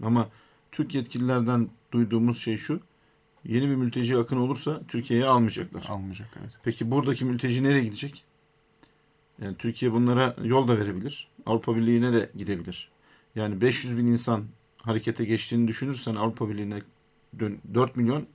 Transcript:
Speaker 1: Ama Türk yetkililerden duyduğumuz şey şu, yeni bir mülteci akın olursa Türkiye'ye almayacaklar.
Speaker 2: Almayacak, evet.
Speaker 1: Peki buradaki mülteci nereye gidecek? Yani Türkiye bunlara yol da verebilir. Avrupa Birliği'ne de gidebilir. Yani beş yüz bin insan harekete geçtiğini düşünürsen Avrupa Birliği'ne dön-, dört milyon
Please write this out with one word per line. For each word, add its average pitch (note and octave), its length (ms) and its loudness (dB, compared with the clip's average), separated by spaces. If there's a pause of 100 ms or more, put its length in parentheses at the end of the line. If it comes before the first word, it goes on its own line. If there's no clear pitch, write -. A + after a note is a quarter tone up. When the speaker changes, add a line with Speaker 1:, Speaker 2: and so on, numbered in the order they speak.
Speaker 1:
Ama A2+ 260 2 (440)
Türk C#3+ 220 -4
yetkililerden B2 720 0 (240)
duyduğumuz A#2 460 2
şey A2 180 -2
şu, D3+ 240 -4 (640)
yeni B2+ 240 0
bir C#3 60 2
mülteci B2 420 0
akın A#2+ 200 0
olursa C3 520 -2
Türkiye'ye A#2+ 380 0
almayacaklar. G#2+ 640 2
Speaker 2:
Almayacak, F#2+ 400 -10 (120)
evet. A2+ 100 -14 (120)
Speaker 1:
Peki A#2 280 -4
buradaki C3+ 340 0
mülteci B2 380 0
nereye C#3 220 4
gidecek? A2+ 400 -8 (1200)
Yani G2 140 -8
Türkiye A#2 360 -2
bunlara B2 520 2
yol B2 240 2
da A#2 100 4
verebilir. G#2 500 -6 (180)
Avrupa A2+ 300 0
Birliği'ne A#2 360 4
de A#2 240 2
gidebilir. F#2 540 -8 (440)
Yani G#2 260 -2
beş B2 240 2
yüz A#2+ 140 -2
bin A#2+ 80 2
insan A#2 380 2 (380)
harekete A2+ 420 -2
geçtiğini A2+ 440 0
düşünürsen B2 460 -4
Avrupa A2+ 340 -2
Birliği'ne G#2 340 -6 (560)
dön-, G#2 200 -2 (160)
dört B2 220 2
milyon B2 380 2